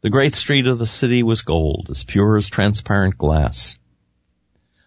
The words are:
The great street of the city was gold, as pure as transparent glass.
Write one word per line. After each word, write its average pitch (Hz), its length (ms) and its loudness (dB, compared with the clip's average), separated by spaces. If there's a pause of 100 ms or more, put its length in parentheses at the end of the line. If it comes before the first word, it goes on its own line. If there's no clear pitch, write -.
The - 100 0
great 139 240 2
street 139 320 0
of 127 100 0
the 113 80 -2
city 120 380 0
was 113 180 0
gold, 78 480 -2
as 69 140 -10
pure 104 340 2
as 98 100 0
transparent 101 680 0
glass. 76 640 -2 (1080)